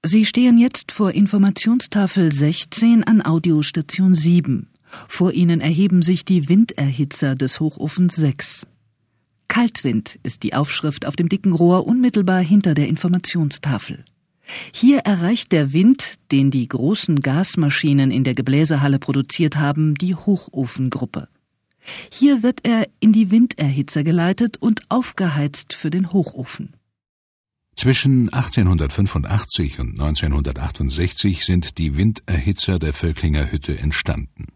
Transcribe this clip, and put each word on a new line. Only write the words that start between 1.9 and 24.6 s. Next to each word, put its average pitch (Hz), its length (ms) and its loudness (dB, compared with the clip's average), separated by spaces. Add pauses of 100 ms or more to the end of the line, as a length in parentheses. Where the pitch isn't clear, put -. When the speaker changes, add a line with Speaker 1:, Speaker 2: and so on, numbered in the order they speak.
Speaker 1:
sechzehn 170 720 2
an 220 200 4
Audiostation 165 920 2
sieben. 160 540 2 (400)
Vor 180 240 0
Ihnen 170 280 2
erheben 175 400 2
sich 175 240 0
die 165 240 0
Winderhitzer 143 880 0
des 135 240 -4
Hochofens 165 560 -2
sechs. - 540 -2 (800)
Kaltwind 143 760 -2
ist - 220 -10
die - 100 -4
Aufschrift 147 520 -4
auf 139 100 -6
dem 170 120 -2
dicken 196 240 0
Rohr 175 360 4
unmittelbar 208 520 2
hinter 185 340 2
der 147 120 2
Informationstafel. 160 1160 -4 (680)
Hier 269 260 4
erreicht 196 520 0
der 147 220 2
Wind, 208 420 4 (160)
den 135 220 2
die 127 160 -2
großen 147 500 -2
Gasmaschinen 143 920 0
in 127 100 0
der 127 140 0
Gebläsehalle 139 640 2
produziert 139 560 -2
haben, 151 400 0
die 180 180 -4
Hochofengruppe. - 1120 -4 (840)
Hier 262 320 2
wird 247 180 0
er 226 260 0 (120)
in 220 120 6
die 208 200 4
Winderhitzer 147 720 0
geleitet 175 520 0
und 233 320 -2